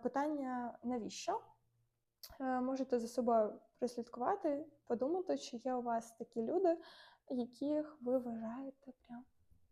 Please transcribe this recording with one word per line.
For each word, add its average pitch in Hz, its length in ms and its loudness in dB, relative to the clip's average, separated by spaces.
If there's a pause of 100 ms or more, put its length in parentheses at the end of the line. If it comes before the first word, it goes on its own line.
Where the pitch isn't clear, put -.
питання 254 800 -2
«навіщо?». 240 580 -2 (960)
Е, 254 220 0
можете 262 380 2
за 226 80 -2
собою 226 520 4 (200)
прослідкувати, 240 880 0 (220)
подумати, 285 500 0
чи - 200 -8
є 254 160 -2
у 247 80 0
вас 233 300 -2
такі - 300 -6
люди, 330 360 4 (520)
яких 277 720 -2
ви 247 160 4
вважаєте 240 760 -6 (160)
прям, 240 180 -14 (460)